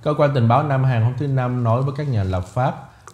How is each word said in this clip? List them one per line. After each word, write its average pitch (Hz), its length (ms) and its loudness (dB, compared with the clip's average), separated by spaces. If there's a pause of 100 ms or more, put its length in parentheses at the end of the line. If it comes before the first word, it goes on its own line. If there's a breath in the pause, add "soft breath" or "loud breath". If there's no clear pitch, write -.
Cơ 151 160 -2
quan 147 160 4
tình 117 140 2
báo 127 160 4
Nam 135 200 0
Hàn 123 200 2
hôm 123 140 2
thứ 147 100 -4
Năm 127 360 -2
nói 117 180 2
với 139 160 -2
các 147 120 -4
nhà 110 140 0
lập 92 220 -4
pháp - 460 -4 (220 loud breath)